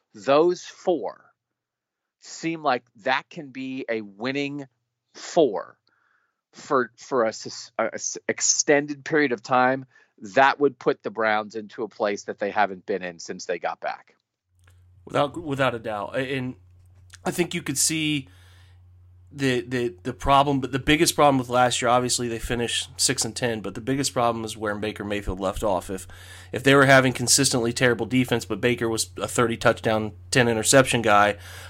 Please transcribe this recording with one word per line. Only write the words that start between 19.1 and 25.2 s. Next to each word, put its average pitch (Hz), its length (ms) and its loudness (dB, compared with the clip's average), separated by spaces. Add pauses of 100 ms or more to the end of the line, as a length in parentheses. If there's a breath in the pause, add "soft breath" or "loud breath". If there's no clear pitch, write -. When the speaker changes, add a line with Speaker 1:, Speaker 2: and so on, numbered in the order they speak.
Speaker 2:
the, 131 280 0
the, 120 400 -4
the 123 100 -6
problem, 139 480 2
but 127 120 -6
the 135 60 -2
biggest 151 380 2
problem 143 220 6
with 123 100 -2
last 123 320 2
year, 123 80 0
obviously 123 400 2
they 117 100 -6
finished 117 600 -4
six - 260 0
and 110 100 -6
ten, 113 280 -2
but 95 120 -8
the 117 60 -10
biggest 135 320 -2
problem 117 320 0
is 110 140 -10
where 104 180 -2
Baker 104 280 -6
Mayfield 101 360 -4